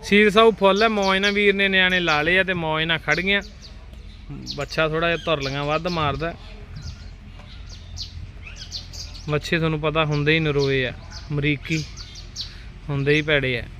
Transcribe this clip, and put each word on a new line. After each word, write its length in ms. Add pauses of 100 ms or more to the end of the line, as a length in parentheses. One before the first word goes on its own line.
ਸੀਲ 260
ਸਾਊ 220
ਫੁੱਲ 320
ਹੈ, 40
ਮੌਜ 320
ਨਾਲ 120
ਵੀਰ 240
ਨੇ 120
ਨਿਆਣੇ 320
ਲਾ 220
ਲਏ 180
ਆ 40
ਤੇ 100
ਮੌਜ 300
ਨਾਲ 160
ਖੜ 200
ਗਈਆਂ। 220 (1120)
ਬੱਚਾ 320
ਥੋੜ੍ਹਾ 220
ਜਿਹਾ 160
ਧੁਰਲੀਆਂ 380
ਵੱਧ 240
ਮਾਰਦਾ। 460 (3000)
ਵੱਛੇ 280
ਤੁਹਾਨੂੰ 220
ਪਤਾ 260
ਹੁੰਦੇ 280
ਹੀ 60
ਨਰੋਏ 460
ਆ, 60 (400)
ਅਮਰੀਕੀ 520 (1040)
ਹੁੰਦੇ 240
ਹੀ 80
ਭੈੜੇ 380
ਆ। 40 (160)